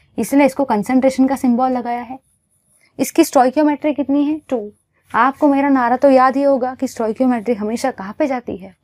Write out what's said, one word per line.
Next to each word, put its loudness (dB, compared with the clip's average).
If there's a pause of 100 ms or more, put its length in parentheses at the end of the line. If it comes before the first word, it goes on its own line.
(180)
इसलिए 2
इसको 0
कंसंट्रेशन 0
का -2
सिंबल 0
लगाया -6
है। -14 (800)
इसकी 0
स्टोइकियोमेट्री 2
कितनी 0
है? -4
टू। -6 (440)
आपको 2
मेरा 2
नारा 2
तो 4
याद 4
ही -2
होगा 0
कि -6
स्टोइकियोमेट्री -2
हमेशा -4
कहाँ -12
पे 0
जाती -6
है? -18